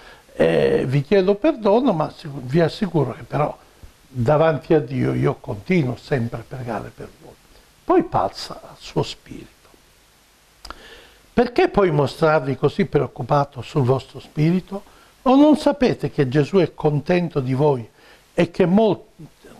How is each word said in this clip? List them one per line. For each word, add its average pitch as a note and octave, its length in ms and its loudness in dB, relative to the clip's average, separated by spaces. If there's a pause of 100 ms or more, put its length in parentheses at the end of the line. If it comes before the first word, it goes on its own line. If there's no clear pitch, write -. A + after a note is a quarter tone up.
(340)
eh, - 520 2
vi C#3 160 0
chiedo G3 340 2
perdono, A#3+ 580 2
ma D#3 220 -4
sic-, - 160 -16
vi C#3 280 -2
assicuro D#3+ 540 0
che - 100 -16
però C#3+ 340 -4 (500)
davanti D3 640 0
a D#3 60 6
Dio C3 340 -2
io C3 260 -2
continuo B2+ 560 -2
sempre A#2 440 -4
a A2 80 -14
pregare A#2 460 -10
per C#3 160 -18 (120)
voi. - 120 -20 (500)
Poi F4 200 2
passa - 580 -6
al - 160 -20
suo - 240 -6
spirito. - 600 -14 (1700)
Perché B3 360 0
poi G3 220 2
mostrarvi D3 640 0
così D3 280 -2
preoccupato C#3 760 -2
sul C#3 220 -4
vostro B2+ 360 -2
spirito? F3 640 -4 (400)
O C4 120 4
non D4 200 6
sapete B3+ 560 0
che C#3+ 160 0
Gesù D3 300 0
è F3+ 160 2
contento D#3 640 -2
di B2+ 140 -2
voi C3 340 0 (460)
e - 180 0
che F#3+ 140 2
mol-, F#3+ 340 2 (600)